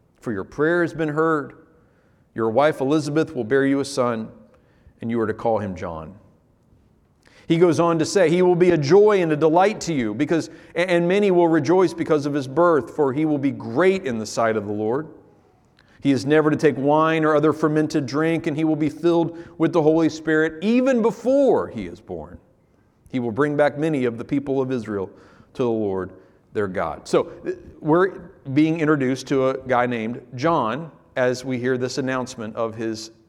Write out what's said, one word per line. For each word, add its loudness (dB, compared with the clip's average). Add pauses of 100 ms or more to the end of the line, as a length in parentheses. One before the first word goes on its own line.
(220)
for -6
your -6
prayer 0
has -2
been -4
heard. -2 (840)
Your -2
wife 2
Elizabeth -2
will -4
bear 2
you 2
a -4
son, -4 (720)
and -6
you 0
are 0
to -4
call -2
him -6
John.'" -12 (1300)
He 2
goes 4
on 2
to 0
say, 2
"He 2
will 4
be 4
a 4
joy 6
and 0
a 2
delight 2
to -6
you, -2
because, -2 (260)
and 0
many 2
will 4
rejoice 2
because 0
of -4
his -4
birth, 2
for 0
he 0
will 0
be -2
great 0
in -4
the -6
sight 0
of -2
the -6
Lord. -4 (920)
He 2
is 0
never 4
to 2
take 2
wine 2
or 2
other 4
fermented 0
drink, -2
and -2
he -2
will 0
be -2
filled 0 (220)
with 0
the 4
Holy 4
Spirit 0
even 2
before 2
he -8
is -14
born." -14 (680)
He -4
will -4
bring 0
back 2
many 0
of -2
the -12
people -2
of -4
Israel -4 (440)
to -4
the 0
Lord -4 (400)
their -2
God. -6
So, 0 (160)
uh, -6 (280)
we're 0 (220)
being 2
introduced 0
to 0
a -6
guy 2
named -6 (120)
John -2 (260)
as 0
we -6
hear 0
this -6
announcement -6
of -4
his, -8 (180)